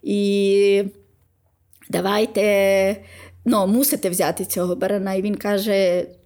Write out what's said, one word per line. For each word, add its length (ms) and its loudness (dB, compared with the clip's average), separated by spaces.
І 800 2
давайте, 1080 0
ну, 220 2
мусите 440 0
взяти 340 -2
цього 320 -4
барана. 380 -4
І 80 -2
він 120 -2
каже, 720 0